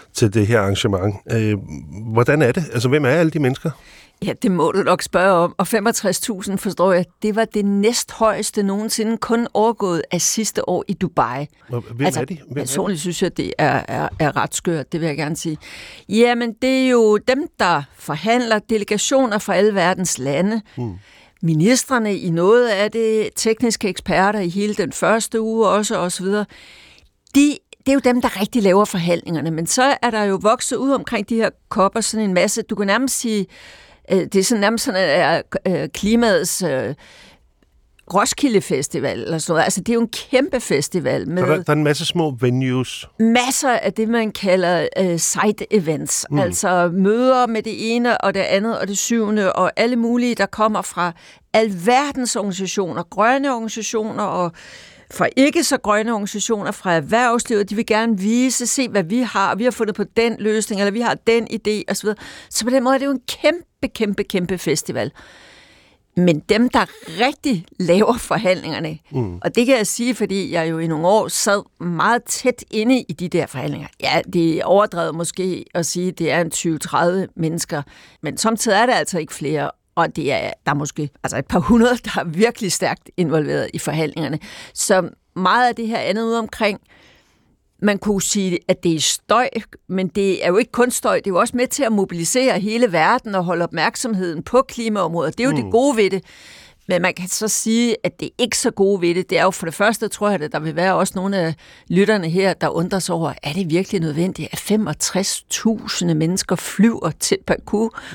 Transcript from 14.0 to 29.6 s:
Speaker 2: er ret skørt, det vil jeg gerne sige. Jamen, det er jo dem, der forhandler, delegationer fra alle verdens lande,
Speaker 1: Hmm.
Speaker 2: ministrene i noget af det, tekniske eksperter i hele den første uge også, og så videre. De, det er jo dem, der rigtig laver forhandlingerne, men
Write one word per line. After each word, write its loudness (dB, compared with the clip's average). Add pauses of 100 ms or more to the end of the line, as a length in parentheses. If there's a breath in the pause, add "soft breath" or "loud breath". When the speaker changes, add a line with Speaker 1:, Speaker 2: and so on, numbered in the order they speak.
Speaker 2:
er 0
ret -2
skørt, -4
det -4
vil 0
jeg -2
gerne -4
sige. -6 (520 loud breath)
Jamen, 2
det 2
er 2
jo 6
dem, 0 (120)
der 2 (140)
forhandler, 0
delegationer 0
fra -2
alle 4
verdens 0
lande, 0 (140 soft breath)
Speaker 1:
Hmm. -6 (480 soft breath)
Speaker 2:
ministrene 2
i -4
noget 4
af 0
det, 0
tekniske 0
eksperter 2
i -2
hele -2
den -2
første 0
uge 2
også, 0
og -2
så -8
videre. 0 (920 loud breath)
De, 4 (280)
det 2
er 6
jo 4
dem, 2
der -2
rigtig 0
laver 6
forhandlingerne, -2
men -4